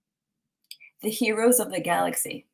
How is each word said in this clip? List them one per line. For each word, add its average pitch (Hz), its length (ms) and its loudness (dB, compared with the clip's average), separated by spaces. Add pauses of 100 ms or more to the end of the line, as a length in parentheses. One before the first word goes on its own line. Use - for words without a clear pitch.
(1000)
the 214 80 -4
heroes 220 520 2
of 190 100 -6
the 180 80 -4
galaxy? 175 720 -2